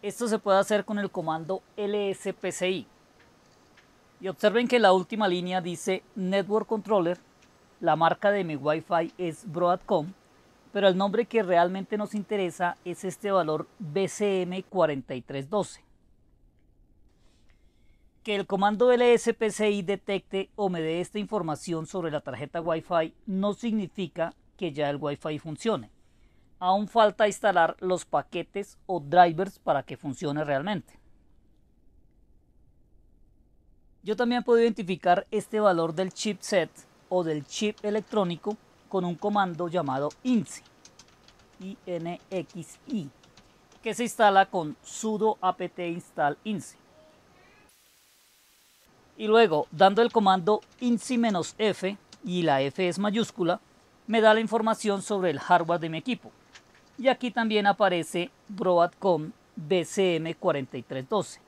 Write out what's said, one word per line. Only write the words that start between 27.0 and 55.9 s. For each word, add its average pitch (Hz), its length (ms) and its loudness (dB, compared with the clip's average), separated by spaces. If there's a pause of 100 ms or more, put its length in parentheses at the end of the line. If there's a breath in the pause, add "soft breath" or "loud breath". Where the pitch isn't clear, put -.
instalar 175 520 2
los 185 260 -2
paquetes 170 800 -6
o 175 140 -4
drivers 175 580 4
para 143 240 -2
que 131 160 -12
funcione 147 460 -6
realmente. 147 560 -4 (3000)
Yo 202 120 -4
también 240 280 0
puedo 233 180 6
identificar 190 680 0
este 214 280 -4
valor 170 360 2
del 185 180 -4
chipset 190 560 -2 (400)
o 180 140 0
del 151 240 -4
chip - 360 -4
electrónico 208 760 -4 (320)
con 190 140 -2
un 175 120 -2
comando 185 520 -2
llamado 147 400 -2 (160)
inxi, 240 400 -2 (960)
I 190 260 -14
N 170 440 -8
X 175 580 -8
I, 190 220 -6 (760)
que 220 100 -4
se 240 100 -4
instala 202 420 4
con 160 360 -6
sudo 214 600 -2
apt 180 380 -4
install 170 640 -4
inxi. 208 320 -8 (2500)
Y 214 100 -6
luego, 214 440 6
dando 196 300 6
el 240 80 4
comando 196 520 2 (180)
inxi 247 380 0
menos 214 400 0
F, 202 400 -2 (260)
y 180 200 -2
la 139 180 4
F 139 260 -2
es 165 100 -2
mayúscula, 196 600 -2 (480)
me 220 140 2
da 220 120 8
la 220 60 4
información 220 600 0
sobre 180 300 -2
el 139 80 -4
hardware 170 420 2
de 165 80 -6
mi 160 80 -6